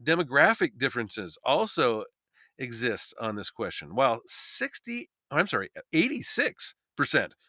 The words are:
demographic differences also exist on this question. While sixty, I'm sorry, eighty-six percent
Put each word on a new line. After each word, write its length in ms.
demographic 760
differences 680
also 580
exist 640
on 140
this 140
question. 460
While 300
sixty, 840
I'm 160
sorry, 220
eighty-six 840
percent 380